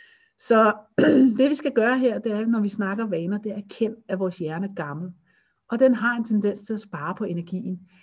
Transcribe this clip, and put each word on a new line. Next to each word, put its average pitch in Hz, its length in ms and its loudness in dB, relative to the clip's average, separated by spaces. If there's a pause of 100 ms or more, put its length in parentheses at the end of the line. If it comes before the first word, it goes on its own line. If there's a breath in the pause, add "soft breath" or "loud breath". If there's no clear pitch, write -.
(380 soft breath)
Så 220 360 4 (240)
<clears throat> 262 400 6
det 262 120 4
vi 294 40 0
skal 277 180 -4
gøre 240 280 2
her, 233 200 0
det 220 120 -4
er, 214 140 -2
når 226 140 2
vi 208 100 0
snakker 202 360 -4
vaner, 180 320 -4
det 208 140 -6
er 214 40 -8
at 208 80 -10
erkende, 220 320 -4 (120)
at 185 120 -4
vores 185 180 -4
hjerne 165 300 -4
er 196 60 -10
gammel. 160 380 -8 (580)
Og 233 100 -2
den 262 140 6
har 226 220 -2
en 233 80 -2
tendens 208 360 0
til - 140 -8
at 208 60 -6
spare 165 360 -8
på 220 80 -6
energien. 180 640 -8 (160 soft breath)